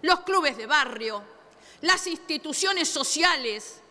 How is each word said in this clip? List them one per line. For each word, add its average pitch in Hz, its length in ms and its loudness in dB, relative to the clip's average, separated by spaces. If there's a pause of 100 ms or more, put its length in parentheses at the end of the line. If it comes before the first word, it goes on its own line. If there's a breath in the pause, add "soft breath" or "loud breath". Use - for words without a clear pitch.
los 349 200 2
clubes 349 360 2
de 220 100 -10
barrio, 226 560 0 (580 loud breath)
las 359 260 2
instituciones 339 840 -2
sociales 269 920 0 (100)